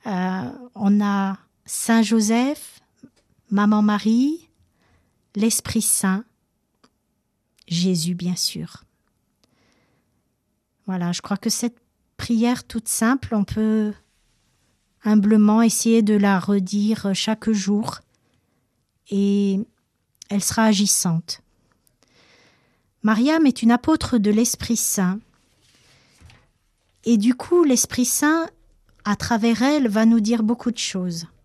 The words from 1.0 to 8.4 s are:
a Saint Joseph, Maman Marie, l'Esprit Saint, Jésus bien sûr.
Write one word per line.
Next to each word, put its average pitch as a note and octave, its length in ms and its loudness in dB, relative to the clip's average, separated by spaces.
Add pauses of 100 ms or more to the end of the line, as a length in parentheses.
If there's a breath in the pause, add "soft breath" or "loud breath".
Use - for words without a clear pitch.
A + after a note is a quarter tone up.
a G3 360 -2 (260)
Saint - 380 0
Joseph, A3+ 800 0 (680)
Maman G#3 300 2
Marie, A3 720 0 (840)
l'Esprit A3 460 -2
Saint, G3+ 440 -2 (1400)
Jésus F3 480 -2
bien F3 220 -4
sûr. - 480 -10 (2000)